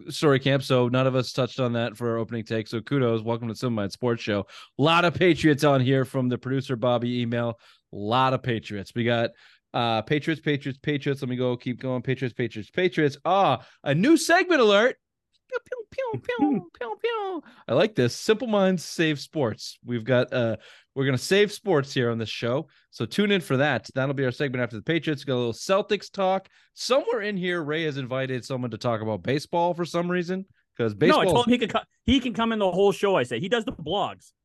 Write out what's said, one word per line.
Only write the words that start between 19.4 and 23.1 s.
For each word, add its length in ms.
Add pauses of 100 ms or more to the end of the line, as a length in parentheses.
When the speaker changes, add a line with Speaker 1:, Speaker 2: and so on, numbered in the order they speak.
Speaker 1:
We've 200
got, 280
uh, 240 (380)
we're 120
gonna 120
save 340
sports 420
here 160
on 80
this 100
show. 400 (220)
So 160
tune 240